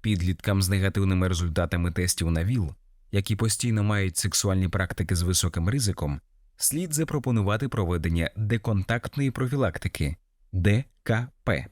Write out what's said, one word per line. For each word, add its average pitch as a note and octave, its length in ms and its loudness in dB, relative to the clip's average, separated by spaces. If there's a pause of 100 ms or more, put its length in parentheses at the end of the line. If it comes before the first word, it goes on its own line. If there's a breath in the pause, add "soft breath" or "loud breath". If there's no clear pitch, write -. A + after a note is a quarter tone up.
Підліткам F#2+ 600 0
з F2+ 60 0
негативними F#2+ 580 2
результатами F2 640 0
тестів E2+ 400 0
на E2 120 0
віл, G2+ 320 -2 (360)
які G2+ 240 0
постійно A2 480 0
мають G2+ 340 0
сексуальні F#2 500 0
практики F#2 480 -2
з E2+ 60 0
високим F2 480 0
ризиком, F2+ 520 -2 (360)
слід D#3+ 360 -2
запропонувати B2 760 0
проведення E2+ 680 0
деконтактної A2+ 960 -2
профілактики, A#2+ 840 -2 (340)
Д G2+ 320 4 (200)
К A#2 260 -2 (140)
П. D2+ 280 0